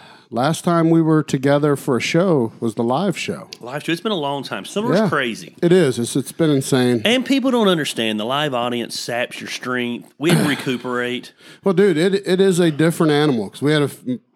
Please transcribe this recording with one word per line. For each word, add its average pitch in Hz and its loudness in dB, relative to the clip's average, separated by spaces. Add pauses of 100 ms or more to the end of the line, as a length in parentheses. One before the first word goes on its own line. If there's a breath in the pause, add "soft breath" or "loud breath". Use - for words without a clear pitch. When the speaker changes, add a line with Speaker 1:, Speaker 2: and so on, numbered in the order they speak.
(300 loud breath)
Speaker 1:
Last 139 -2
time 165 4
we 165 6
were 156 4
together 143 2
for 135 -2
a 110 0
show 160 0
was 113 -4
the 120 -4
live 147 -2
show. - -8 (120)
Speaker 2:
Live 131 -10
show. 160 -2
It's 170 -4
been 220 -4
a 196 -4
long 143 -4
time. 101 -10
Summer's 202 -2
Speaker 1:
Yeah. 214 2
Speaker 2:
crazy. 123 -4
Speaker 1:
It 175 4
is. 139 4
It's, 120 -2
it's 127 -4
been 160 0
insane. 127 2
Speaker 2:
And 240 2
people 269 0
don't 233 2
understand. 117 -2
The 107 -4
live 139 -2
audience 120 -4
saps 120 -6
your 107 -12
strength. 123 -6
We 156 0
had 160 4
to 147 0
Speaker 1:
<sighs> - -
Speaker 2:
recuperate. 123 -4 (320 loud breath)
Speaker 1:
Well, 196 2
dude, 185 4
it, 185 2 (120)
it 180 2
is 190 4
a 170 4
different 156 2
animal 143 2
'cause - -14
we 147 2
had 151 2
a 139 0
f-, - -8
m-, 123 -6 (160)